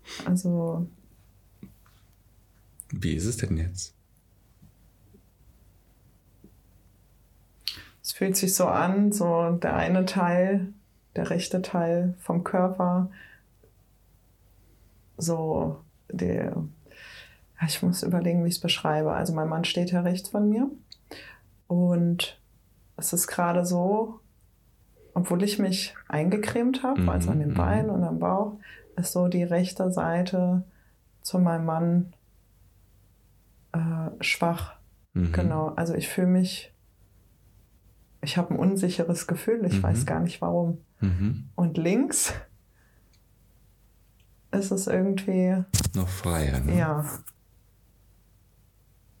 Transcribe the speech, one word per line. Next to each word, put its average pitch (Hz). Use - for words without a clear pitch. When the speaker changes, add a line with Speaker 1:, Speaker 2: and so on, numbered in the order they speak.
Speaker 1:
Also 175
Speaker 2:
Wie 87
ist 85
es 120
denn 85
jetzt? 90
Speaker 1:
Es -
fühlt 190
sich 190
so 180
an, 185
so 170
der 156
eine 180
Teil, 185
der 170
rechte 180
Teil 175
vom 175
Körper, 180
so 160
der, -
ja, 165
ich -
muss 180
überlegen, 175
wie 170
ich's 175
beschreibe. 156
Also 165
mein 156
Mann 165
steht 175
ja 175
rechts 180
von 208
mir 240
und 175
es -
ist 175
gerade 175
so, 196
obwohl 180
ich 208
mich 185
eingecremt 214
hab, 262
Speaker 2:
Mhm, 87
Speaker 1:
also -
an 151
den 147
Speaker 2:
mhm. -
Speaker 1:
Beinen 208
und 180
am 165
Bauch, 196
ist 175
so 180
die 175
rechte 180
Seite 180
zu -
meinem 170
Mann, 170
äh, 165
schwach. -
Speaker 2:
Mhm. 87
Speaker 1:
Genau, 101
also 170
ich 165
fühl 180
mich, 185
ich 147
hab 175
ein -
unsicheres 180
Gefühl, 220
ich 175
Speaker 2:
Mhm. 95
Speaker 1:
weiß -
gar 160
nicht 175
warum. 170
Speaker 2:
Mhm. 101
Speaker 1:
Und 170
links 208
ist 196
es 190
irgendwie 185
Speaker 2:
Noch 92
freier, 80
ne? 73
Speaker 1:
Ja. 156